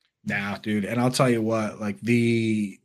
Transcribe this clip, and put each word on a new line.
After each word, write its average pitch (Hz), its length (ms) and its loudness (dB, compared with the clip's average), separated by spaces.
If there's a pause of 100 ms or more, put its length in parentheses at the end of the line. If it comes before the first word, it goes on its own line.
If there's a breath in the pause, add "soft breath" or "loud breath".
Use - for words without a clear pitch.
(260)
Nah, 101 320 -4
dude. 104 280 -2
And 117 160 -2
I'll 127 100 2
tell 127 180 2
you 117 120 2
what, 110 400 -2
like, 104 180 -6
the, 113 840 0